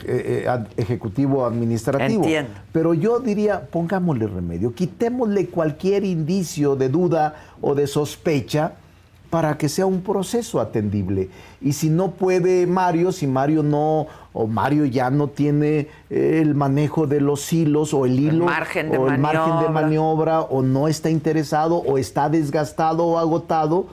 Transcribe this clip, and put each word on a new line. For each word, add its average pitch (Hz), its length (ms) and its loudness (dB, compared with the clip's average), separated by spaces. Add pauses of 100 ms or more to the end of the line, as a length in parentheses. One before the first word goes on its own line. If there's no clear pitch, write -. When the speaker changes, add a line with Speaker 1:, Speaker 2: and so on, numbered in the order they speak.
Speaker 1:
eh, 120 380 -2
eh, - 40 -2
ad-, 117 200 -2 (100)
ejecutivo 127 720 -2
administrativo. 117 760 0
Speaker 2:
Entiendo. 156 280 -2 (200)
Speaker 1:
Pero 165 220 2
yo 214 260 2
diría, 208 460 -2
pongámosle 170 600 -2
remedio, 92 480 -4
quitémosle 214 720 -2
cualquier 180 560 -2
indicio 160 720 0
de 131 140 0
duda 156 440 2 (280)
o 143 120 0
de 143 140 2
sospecha 147 840 -2 (580)
para 156 260 0
que 151 120 -2
sea 185 160 0
un 190 160 0
proceso 202 580 -2
atendible. 101 680 -2 (320)
Y 143 100 0
si 156 180 -2
no 175 220 2
puede 185 560 2
Mario, 180 460 2
si 147 140 -4
Mario 143 360 2
no, 147 440 0 (260)
o 113 120 -2
Mario 120 380 2
ya 127 260 0
no 147 200 0
tiene, 147 580 0 (220)
eh, 143 320 2
el 151 120 4
manejo 143 540 2
de 143 140 2
los 143 320 0
hilos 156 400 2
o 135 120 2
el 123 60 2
Speaker 2:
El 127 80 2 (160)
Speaker 1:
hilo 170 100 2
Speaker 2:
margen 160 460 -2
de 127 60 2
Speaker 1:
o 131 120 2
el 135 100 2
margen 160 260 2
de 165 240 2
Speaker 2:
maniobra. - 20 0
Speaker 1:
maniobra, 156 680 2
o 131 220 -2
no 135 260 2
está 160 200 -2
interesado, 160 680 0
o 139 200 0
está 143 300 0
desgastado 160 760 0
o 165 120 2
agotado, 165 760 0